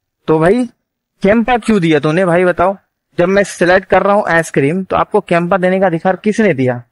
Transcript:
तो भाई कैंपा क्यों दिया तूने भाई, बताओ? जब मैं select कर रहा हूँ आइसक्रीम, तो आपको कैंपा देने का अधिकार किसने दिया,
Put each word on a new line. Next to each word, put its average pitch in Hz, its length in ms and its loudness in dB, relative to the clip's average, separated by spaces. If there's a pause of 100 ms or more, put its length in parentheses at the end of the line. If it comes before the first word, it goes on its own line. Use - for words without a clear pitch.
(260)
तो 160 120 2
भाई 226 300 0 (540)
कैंपा 226 360 0
क्यों 214 220 0
दिया 156 200 2
तूने 156 240 0
भाई, 180 200 0
बताओ? 180 320 0 (420)
जब 175 100 2
मैं 196 160 0
select 190 440 0
कर 185 140 2
रहा 202 120 2
हूँ 208 140 -2
आइसक्रीम, 165 560 -2
तो 180 120 -4
आपको 180 240 0
कैंपा 175 360 -2
देने 185 240 0
का 196 60 2
अधिकार 180 300 -2
किसने 208 380 0
दिया, 123 380 -2